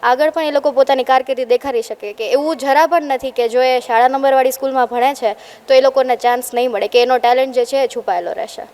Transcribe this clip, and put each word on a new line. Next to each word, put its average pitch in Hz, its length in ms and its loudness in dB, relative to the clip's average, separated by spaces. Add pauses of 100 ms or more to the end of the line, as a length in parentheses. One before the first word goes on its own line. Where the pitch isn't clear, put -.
આગળ 254 280 2
પણ 320 120 -4
એ 302 80 -2
લોકો 285 200 0
પોતાની 262 340 2
કારકિર્દી 262 400 0
દેખાડી 240 380 -2
શકે, 208 300 -10
કે 220 180 -8
એવું 294 260 0
જરા 277 300 2
પણ 320 160 0
નથી 269 280 -4
કે 240 180 -2
જો 247 140 0
એ 254 180 2
શાળા 240 280 2
નંબરવાળી 269 420 2
સ્કૂલમાં 262 360 -2
ભણે 247 280 -2
છે 220 180 -4 (360)
તો 269 60 4
એ 262 60 8
લોકોને 254 360 2
ચાન્સ 247 380 -2
નહીં 247 160 0
મળે 202 180 -4
કે 240 140 2
એનો 254 160 2
ટેલેન્ટ 247 360 0
જે 240 100 0
છે 269 120 -6
એ 269 100 0
છુપાયેલો 185 460 -6
રહેશે. - 300 -10 (120)